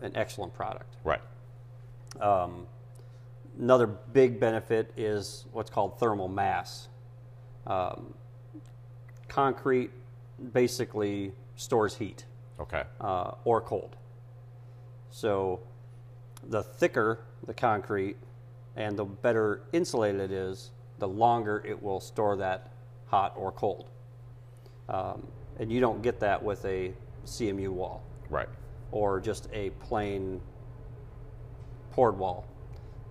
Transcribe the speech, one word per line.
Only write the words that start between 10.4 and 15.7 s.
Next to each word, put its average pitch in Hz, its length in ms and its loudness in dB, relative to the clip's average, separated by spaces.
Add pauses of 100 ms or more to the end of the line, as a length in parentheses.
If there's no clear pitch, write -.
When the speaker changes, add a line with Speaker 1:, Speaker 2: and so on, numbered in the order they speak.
Speaker 1:
basically 104 800 2 (220)
stores 107 400 4
heat. 95 300 -6 (340)
Speaker 2:
Okay. 76 240 -2 (180)
Speaker 1:
Uh, 92 300 0 (140)
or 113 160 6
cold. - 340 -4 (1120)
So 95 500 2 (880)